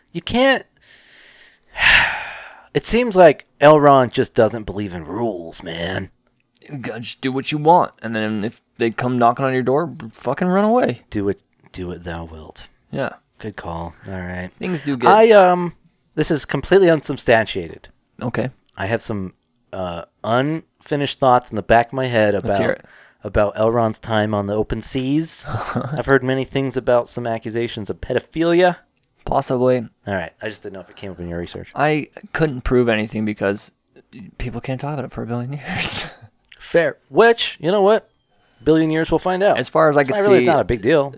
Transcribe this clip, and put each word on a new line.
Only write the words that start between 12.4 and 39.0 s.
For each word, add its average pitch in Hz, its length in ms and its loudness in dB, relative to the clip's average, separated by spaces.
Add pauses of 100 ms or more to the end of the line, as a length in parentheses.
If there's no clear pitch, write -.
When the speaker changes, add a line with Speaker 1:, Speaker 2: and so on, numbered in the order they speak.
Speaker 2:
Yeah. 139 200 -6 (280)
Speaker 1:
Good - 160 -12
call. 87 380 -10 (140)
All 95 60 -10
right. 92 360 -10 (100)
Speaker 2:
Things 180 220 -4
do 139 160 -4
get 143 120 4
Speaker 1:
I, 220 220 6
um, 180 420 4 (420)
this 156 160 -2
is 147 120 -2
completely 180 460 4
unsubstantiated. 113 960 0 (340)
Speaker 2:
Okay. 123 280 -4 (260)
Speaker 1:
I 98 120 -6
have 110 140 -2
some, 95 340 -8 (360)
uh, 90 320 -8 (220)
unfinished 143 920 -4
thoughts 123 320 4
in 113 40 -10
the 104 80 -2
back 120 240 4
of - 60 -14
my 131 140 -4
head 107 260 2
Speaker 2:
Let's 98 120 -2
Speaker 1:
about, 101 140 0
Speaker 2:
hear 80 120 0
it. - 140 -8 (380)
Speaker 1:
about 104 320 0
L. 113 160 2
Ron's 113 280 0
time 107 340 0
on 101 140 -2
the 101 60 -4
open 110 280 -4
seas. 139 640 -4
Speaker 2:
<laughs> - 20 -10
Speaker 1:
I've 123 600 -6
heard 135 180 4
many 131 180 -2
things 135 320 -4
about 120 320 0
some 120 180 -10
accusations 113 640 -6
of - 120 -8
pedophilia. 170 760 0 (480)
Speaker 2:
Possibly. 127 540 0 (280)
Speaker 1:
All 101 60 -6
right. 87 180 -6 (100)
I 110 80 -8
just 101 140 -14
didn't 101 100 -14
know 95 80 -14
if - 80 -20
it - 60 -20
came 98 160 -14
up 87 80 -16
in 87 80 -10
your 87 120 -8
research. 90 360 -12
Speaker 2:
I 151 340 -2 (240)
couldn't 143 280 -2
prove 123 260 2
anything 110 380 -2
because 104 460 -4 (640)
people 120 240 -8
can't 131 180 -8
talk 143 140 -8
about 131 120 -6
it 127 60 -14
for 120 120 -10
a - 40 -8
billion 120 260 -6
years. - 500 -8 (280)
<laughs> - 280 -20
Speaker 1:
Fair. - 380 -2 (120)
Which, 226 500 2
you 160 120 -2
know 208 100 2
what? 208 280 2 (540)
Billion 160 260 4
years, 160 220 -2